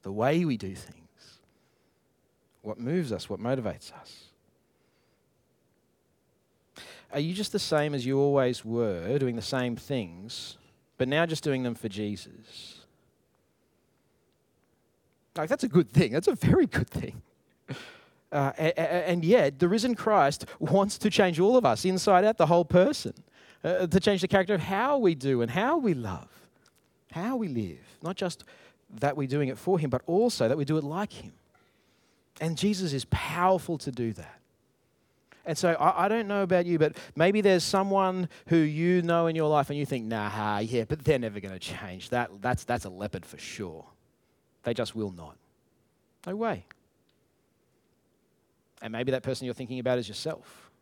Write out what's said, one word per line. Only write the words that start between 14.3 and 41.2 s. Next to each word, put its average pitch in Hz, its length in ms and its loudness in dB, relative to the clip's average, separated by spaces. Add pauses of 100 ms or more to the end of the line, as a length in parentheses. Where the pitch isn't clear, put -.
Like, 156 100 -2
that's 269 160 0
a 240 60 -4
good 160 200 4
thing. 135 220 4
That's 156 160 0
a 311 80 2
very - 300 4
good - 240 -2
thing. - 320 -10 (1120)
Uh, 139 240 0
a-, 160 180 0
a-, 165 340 0
and 175 140 0
yet, 165 360 4
the 175 100 4
risen 226 260 2
Christ 165 500 2 (140)
wants 196 380 2
to 214 120 0
change 180 300 4
all 208 160 6
of 240 100 6
us, 117 200 2
inside 185 400 4
out, 220 120 4
the 160 100 4
whole 170 180 4
person, 190 480 4 (500)
uh, 180 240 0
to 185 120 4
change 196 220 2
the 185 60 -2
character 190 260 4
of 175 80 2
how 240 360 0
we 185 180 4
do 131 260 0
and 117 100 0
how 240 260 2
we 233 160 2
love, 104 340 -6 (840)
how 214 240 -6
we 226 120 -4
live, 104 540 -8
not 175 140 -6
just - 280 -6 (560)
that 139 160 0
we're 139 120 -4
doing 139 220 0
it 117 80 -8
for 180 220 0
him, 151 100 -2
but 123 160 -2
also 190 420 2
that 135 100 2
we 147 80 -2
do 156 120 0
it 151 60 -2
like 170 300 -6
him. - 180 -18 (1120)
And 160 160 -4
Jesus 185 360 0
is 131 120 -4
powerful 175 720 0
to 143 120 -6
do 117 220 -4
that. - 260 -16 (1080)
And 160 120 -4
so 170 160 2
I, 160 320 2
I - 20 2
don't 220 200 0
know 202 140 0
about 180 240 2
you, 170 140 0
but 151 180 2 (180)
maybe 196 260 4
there's 190 220 6
someone 190 640 0 (180)
who 165 100 4
you 165 440 2
know 170 260 2
in 160 80 -2
your 156 140 2
life 151 200 2
and 147 80 -6
you 143 80 -2
think, 120 200 -4
"Nah, 104 540 -2
yeah, 113 280 -2
but 151 160 -6
they're 143 160 2
never 107 200 -6